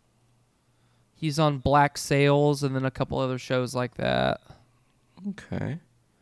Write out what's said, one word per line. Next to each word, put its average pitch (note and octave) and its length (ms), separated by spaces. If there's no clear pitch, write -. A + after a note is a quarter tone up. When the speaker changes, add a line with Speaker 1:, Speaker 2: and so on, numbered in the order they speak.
Speaker 1:
He's D3+ 220
on D3 220
Black C#3+ 380
Sails C#3+ 640
and C3+ 120
then C3 100
a C3 60
couple C3+ 280
other B2+ 180
shows B2 380
like B2 200
that. B1+ 460
Speaker 2:
Okay. C#3+ 500